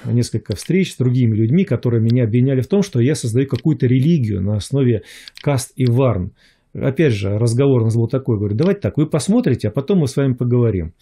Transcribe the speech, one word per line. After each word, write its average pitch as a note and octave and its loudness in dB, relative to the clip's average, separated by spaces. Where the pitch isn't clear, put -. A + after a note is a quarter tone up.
несколько A2+ -2
встреч - -2
с - -20
другими B2 2
людьми, A#2 2
которые A#2 0
меня A#2 2
обвиняли B2 2
в A#2+ -4
том, G3+ 2
что C3 -2
я C3 2
создаю B2+ -2
какую-то C3+ -2
религию B2+ 2
на G#2 -2
основе A#2+ 0
каст C3+ -4
и B2+ 0
варн. A#2 0
Опять C3+ 0
же, G2+ -4
разговор A#2+ 2
у - 0
нас A2 0
был A#2 2
такой, B2+ -2
говорю: G2+ -2
"Давайте F3+ 0
так, - -4
вы D#3 0
посмотрите, F3 0
а - 0
потом F#3 0
мы D3 2
с B2 -6
вами C#3 0
поговорим". A#2 0